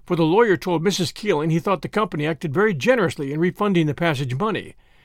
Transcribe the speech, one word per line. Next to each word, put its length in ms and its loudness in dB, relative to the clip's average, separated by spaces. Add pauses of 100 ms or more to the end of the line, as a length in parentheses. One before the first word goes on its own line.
for 80 0
the 80 2
lawyer 340 4
told 240 -2
Missus 300 0
Keeling 400 0
he 80 2
thought 240 -2
the 40 -8
company 380 -2
acted 260 -4
very 220 2
generously 580 0
in 80 -4
refunding 460 2
the 80 0
passage 400 -2
money, 400 -4 (320)